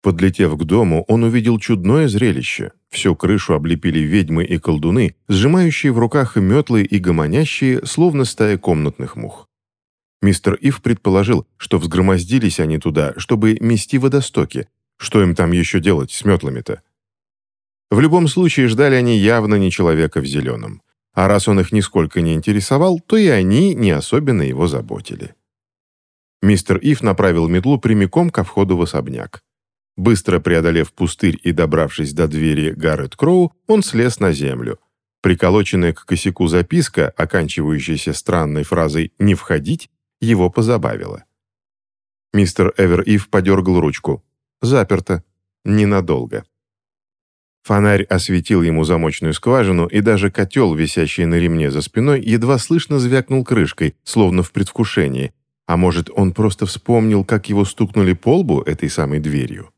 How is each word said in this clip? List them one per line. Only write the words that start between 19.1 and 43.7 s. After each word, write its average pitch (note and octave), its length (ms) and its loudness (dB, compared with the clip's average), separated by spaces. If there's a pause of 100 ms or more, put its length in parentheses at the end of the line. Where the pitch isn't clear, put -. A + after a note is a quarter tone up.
явно G#2+ 340 2
не G2 160 2
человека D#2+ 500 0
в C2+ 60 -6
зеленом. B1 560 -6 (320)
А F#2+ 140 2
раз G2+ 200 2
он G2 120 2
их F2+ 120 -2
нисколько F2+ 500 -2
не E2 120 0
интересовал, C3+ 680 0
то - 180 0
и G#3 100 4
они B2 480 2
не G#2 160 0
особенно A#2 500 -2
его C#2 240 -2
заботили. A1 680 -8 (1040)
Мистер G2 360 2
Ив C#3+ 260 0
направил F2 440 2
метлу F#2 300 0
прямиком A2 540 2
ко G2+ 120 -2
входу F#2 340 0
в F2 40 0
особняк. B1+ 600 -6 (520)
Быстро F#2 440 2
преодолев E2 520 0
пустырь F2 520 -2
и F2 80 -2
добравшись D#2 600 -2
до E2 140 0
двери D#2 440 -2
Гаррет D2+ 440 -4
Кроу, F3 380 2 (140)
он A3 160 2
слез A#2+ 360 -2
на F#2 140 2
землю. C2 460 -6 (420)
Приколоченная F#2 720 2
к - 100 -12
косяку F2+ 440 -2
записка, F2 600 0
оканчивающаяся D#2 1040 -4
странной D2+ 500 -2
фразой D#2+ 560 -2
«не G2+ 160 2
входить», F2+ 560 -4 (280)
его G2+ 300 2
позабавила. G2 760 -2 (1080)
Мистер F#2 420 2
Эвер F2+ 260 2
Ив G2+ 280 0
подергал F#2 500 2